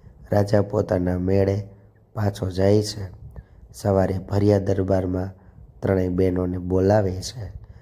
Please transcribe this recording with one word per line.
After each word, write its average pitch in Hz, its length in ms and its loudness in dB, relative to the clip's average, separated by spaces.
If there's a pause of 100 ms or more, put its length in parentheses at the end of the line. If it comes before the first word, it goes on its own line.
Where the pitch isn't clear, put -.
(320)
રાજા 104 300 2
પોતાના 92 560 -2
મેળે 98 500 0 (460)
પાછો 101 360 -2
જાય 98 320 4
છે. - 420 -10 (500)
સવારે 95 440 0
ભર્યા 101 400 2
દરબારમાં 95 720 -2 (500)
ત્રણેય 92 280 0
બહેનોને 90 500 0
બોલાવે 92 600 2
છે - 240 -12 (380)